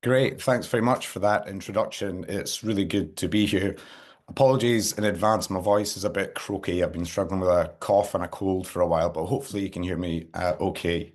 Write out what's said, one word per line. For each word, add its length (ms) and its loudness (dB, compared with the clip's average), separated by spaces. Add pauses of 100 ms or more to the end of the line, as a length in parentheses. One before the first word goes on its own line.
Great. 380 4
Thanks 280 2
very 140 2
much 260 2
for 120 -10
that 280 2
introduction. 800 -4
It's 340 -6
really 220 0
good 320 -2
to 120 -4
be 180 2
here. 300 0 (520)
Apologies 640 2
in 120 -4
advance, 460 2
my 100 -2
voice 360 0
is 80 -10
a 60 0
bit 240 -4
croaky. 500 -2
I've 80 -2
been 120 -6
struggling 360 -2
with 80 2
a 320 4
cough 340 2
and 80 0
a 60 -4
cold 400 -2
for 120 -6
a 60 6
while, 240 2
but 160 -4
hopefully 360 -2
you 80 -4
can 120 -8
hear 140 -2
me, 380 -4
uh, 260 0
okay. 540 -2